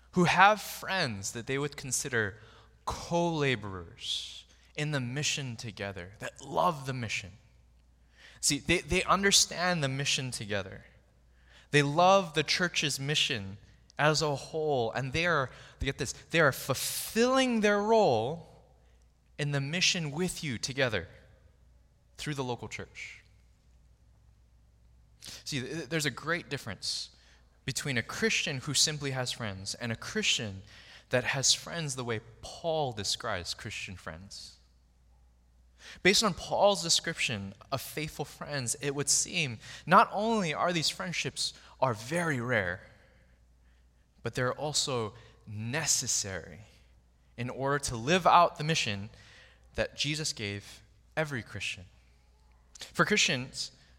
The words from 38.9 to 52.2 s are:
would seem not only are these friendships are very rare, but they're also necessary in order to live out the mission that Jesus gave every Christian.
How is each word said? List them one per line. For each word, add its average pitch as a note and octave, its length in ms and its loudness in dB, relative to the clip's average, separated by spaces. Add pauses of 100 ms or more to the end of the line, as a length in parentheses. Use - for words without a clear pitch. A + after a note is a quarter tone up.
would C#3 140 -2
seem C#3+ 500 0 (260)
not F#3+ 280 8
only G3+ 420 0
are C3+ 180 2
these D#3+ 160 0
friendships - 640 -4 (260)
are B2+ 140 2
very C#3 460 -2
rare, G#2+ 400 0 (1400)
but A2+ 120 -6
they're B2+ 200 0
also C3+ 580 -2 (360)
necessary G#2+ 1120 -2 (760)
in A#2+ 140 -6
order C3+ 300 -2
to B2+ 160 -4
live D#3+ 300 2
out E3 320 8
the D3+ 60 -4
mission A2 460 -2 (640)
that - 220 -2
Jesus D3 360 -2
gave G2+ 500 -8 (340)
every D3 260 -2
Christian. - 420 -8 (1080)